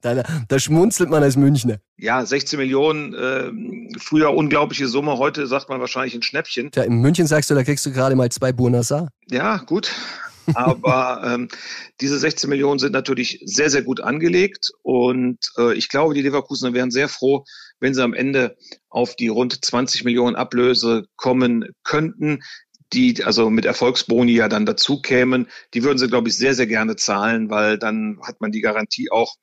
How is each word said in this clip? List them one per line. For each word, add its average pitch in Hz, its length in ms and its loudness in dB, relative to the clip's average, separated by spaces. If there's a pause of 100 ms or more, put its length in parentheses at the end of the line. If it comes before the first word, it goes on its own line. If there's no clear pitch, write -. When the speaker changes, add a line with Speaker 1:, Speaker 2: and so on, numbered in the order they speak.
Speaker 1:
Da, 120 220 -2 (240)
da 135 120 2
schmunzelt 170 500 2
man 151 140 4
als 139 120 4
Münchner. 131 460 4 (160)
Speaker 2:
Ja, 117 280 -2
sechzehn 139 320 -4
Millionen, 139 560 0
äh, 131 380 -4 (480)
früher 151 340 2
unglaubliche 147 540 0
Summe, 139 300 -2
heute 143 280 0
sagt 135 220 -4
man 131 140 -6
wahrscheinlich 127 340 -6
ein 117 60 -8
Schnäppchen. 139 500 -6
Speaker 1:
Tja, - 120 0
in 117 180 2
München 160 260 4
sagst 156 220 2
du, 151 40 4
da 131 120 2
kriegst 143 200 -2
du 139 60 -6
gerade 131 240 2
mal 127 160 2
zwei 127 220 -2
Buonasera. 123 560 0 (200)
Speaker 2:
Ja, 220 280 -2
gut. - 340 -4 (600)
Aber, 127 680 0
<laughs> - 40 -6
ähm, 123 240 -4 (500)
diese 139 180 -2
sechzehn 139 320 -2
Millionen 139 300 2
sind 139 140 0
natürlich - 500 -4
sehr, - 260 0
sehr 139 120 2
gut 123 180 -2
angelegt. 170 720 0 (120)
Und, 127 560 2 (180)
äh, 120 160 2
ich - 160 -4
glaube, 151 240 2
die 143 80 0
Leverkusener 135 520 -2
wären 127 180 0
sehr 135 180 0
froh, 135 340 0 (380)
wenn 135 120 0
sie 131 80 0
am 120 120 0
Ende 131 420 -2 (320)
auf - 300 -4
die 120 100 -2
rund 120 380 -2
zwanzig 123 400 -2
Millionen 120 320 2
Ablöse 123 680 0 (100)
kommen 123 560 0 (100)
könnten, 151 560 -2 (540)
die 123 320 2
also 113 240 2
mit 110 160 2
Erfolgsboni 120 680 2
ja 113 160 4
dann 107 180 0
dazu 127 360 0
kämen. 127 480 2 (240)
Die 120 100 -2
würden 135 140 2
sie, 127 100 0
glaube 117 220 2
ich, 101 80 -2
sehr, 135 160 2
sehr 123 140 0
gerne 110 280 0
zahlen, 110 540 0
weil 107 280 2
dann 107 460 -4
hat - 160 -14
man 104 140 -4
die 110 80 -4
Garantie 110 500 -2
auch 113 300 0